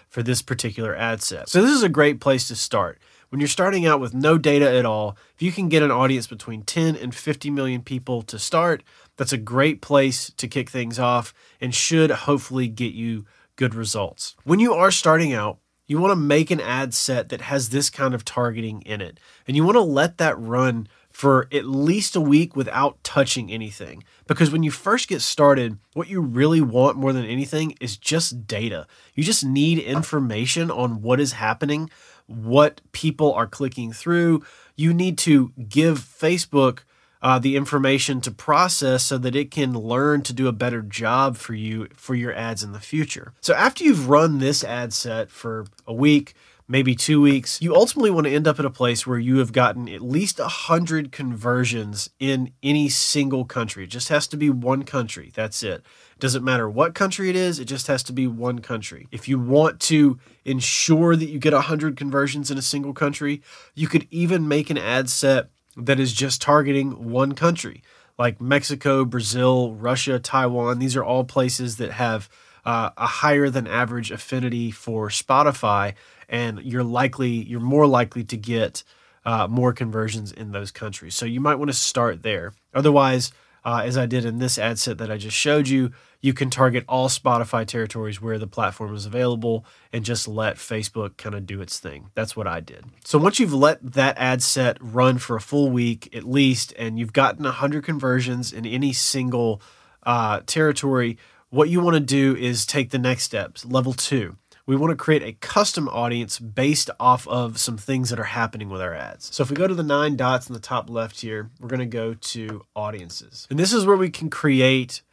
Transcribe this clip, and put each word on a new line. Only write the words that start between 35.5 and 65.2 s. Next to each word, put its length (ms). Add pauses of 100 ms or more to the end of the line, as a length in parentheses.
give 300
Facebook, 840 (380)
uh, 200
the 160
information 640
to 80
process 760
so 140
that 180
it 140
can 240
learn 480
to 120
do 140
a 40
better 320
job 520
for 200
you 400
for 180
your 220
ads 260
in 120
the 60
future. 640
So 140
after 280
you've 240
run 300
this 260
ad 300
set 380
for 340 (220)
a 80
week, 400 (320)
maybe 280
two 260
weeks, 400
you 140
ultimately 360
want 160
to 60
end 140
up 120
at 60
a 40
place 380
where 120
you 180
have 160
gotten 340
at 140
least 380
a 80
hundred 640
conversions 960 (100)
in 320 (100)
any 280
single 560
country. 400
It 60
just 180
has 180
to 100
be 120
one 340
country. 500
That's 300
it. 200 (360)
Doesn't 240
matter 260
what 240
country 360
it 60
is. 240
It 60
just 220
has 160
to 100
be 140
one 320
country. 520
If 180
you 100
want 420
to 380 (260)
ensure 720
that 140
you 100
get 140
a 80
hundred 340
conversions 560
in 60
a 60
single 300
country, 480 (340)
you 120
could 240
even 360
make 220
an 80
ad 320
set 400 (280)